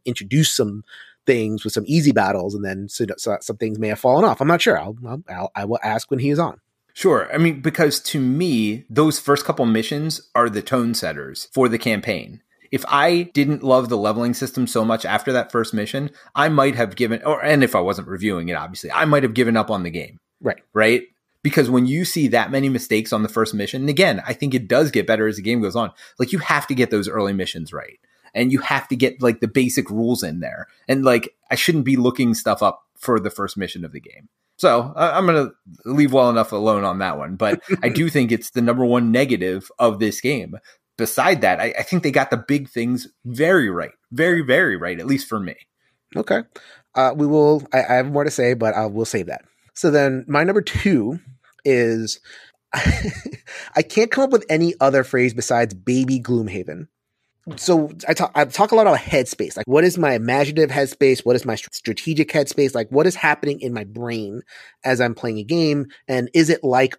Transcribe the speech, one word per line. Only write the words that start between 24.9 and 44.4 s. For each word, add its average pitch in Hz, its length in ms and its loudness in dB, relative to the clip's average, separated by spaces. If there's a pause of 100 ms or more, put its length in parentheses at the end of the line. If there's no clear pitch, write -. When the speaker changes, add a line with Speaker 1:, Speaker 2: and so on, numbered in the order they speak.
Speaker 2:
get 101 160 0
better 110 200 2
as 104 100 -4
the 104 40 -10
game 113 200 0
goes 98 140 -2
on, 113 160 -4 (280)
like, 127 140 -2
you 190 60 -2
have 147 280 -2
to 139 80 -4
get 123 160 0
those 104 160 0
early 101 260 -2
missions 90 380 -8
right. - 280 -14 (360)
And 123 160 0
you 131 80 0
have - 300 -4
to 131 60 -2
get, 123 260 -2
like, 120 180 2
the 117 80 -2
basic 127 420 -2
rules 113 320 -2
in 85 200 -6
there. - 260 -12 (200)
And, 135 180 0
like, 120 280 2 (160)
I - 60 -2
shouldn't 156 300 0
be 135 100 4
looking 123 380 2
stuff 110 280 -2
up - 220 0 (140)
for 117 220 0
the 98 120 -4
first 98 260 -8
mission 92 280 -8
of 73 80 -16
the 71 80 -16
game. - 260 -20 (300)
So 131 380 2
I, 156 220 0
I'm 190 80 0
gonna 160 260 2 (340)
leave 139 260 2
well 127 180 6
enough 113 220 0
alone 104 320 2
on 95 160 -2
that 90 180 -4
one. 76 200 -10
But 107 260 -2 (180)
I 123 60 0
do 147 220 0
Speaker 1:
<laughs> - 20 -4
Speaker 2:
think 131 200 0
it's 117 200 -4
the 123 100 -2
number 120 240 2
one 120 240 2
negative 101 680 0
of 113 200 2
this 104 200 -2
game. 123 380 -6 (400)
Beside 135 460 0
that, 90 180 2
I, 117 180 -4
I - 40 -6
think 180 200 -2
they 147 80 0
got 135 180 0
the 131 60 0 (100)
big 143 220 -2
things 123 400 -4 (160)
very 139 460 2
right. 87 240 -6 (180)
Very, 165 300 2